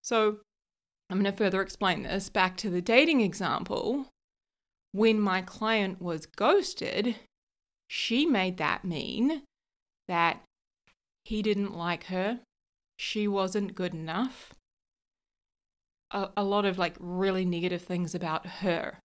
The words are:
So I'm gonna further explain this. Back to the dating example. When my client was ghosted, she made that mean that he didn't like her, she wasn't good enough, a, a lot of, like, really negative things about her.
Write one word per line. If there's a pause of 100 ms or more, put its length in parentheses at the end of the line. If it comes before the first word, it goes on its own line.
So (720)
I'm
gonna
further
explain
this.
Back
to
the
dating
example. (840)
When
my
client
was
ghosted, (720)
she
made
that
mean (680)
that (840)
he
didn't
like
her, (580)
she
wasn't
good
enough, (1600)
a,
a
lot
of,
like,
really
negative
things
about
her.